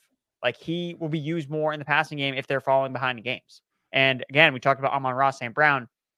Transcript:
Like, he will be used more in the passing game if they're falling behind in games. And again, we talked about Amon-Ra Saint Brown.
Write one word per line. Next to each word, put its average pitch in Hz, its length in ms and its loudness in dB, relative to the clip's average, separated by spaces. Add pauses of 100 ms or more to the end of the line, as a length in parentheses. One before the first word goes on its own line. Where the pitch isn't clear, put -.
(420)
Like, 120 160 -2
he 175 420 -6
will 160 100 -4
be 160 100 -2
used 151 300 -4
more 156 220 -2
in 151 80 -8
the 139 60 -10
passing 151 320 0
game 139 160 -2
if 131 140 -6
they're 139 120 0
falling 135 320 2
behind 123 280 -4
in 101 40 -20
games. - 380 -10 (320)
And 135 360 2
again, 147 240 6
we 127 60 -6
talked 135 200 2
about 135 120 0
Amon-Ra 135 380 0
Saint 123 240 -8
Brown. 143 340 2 (300)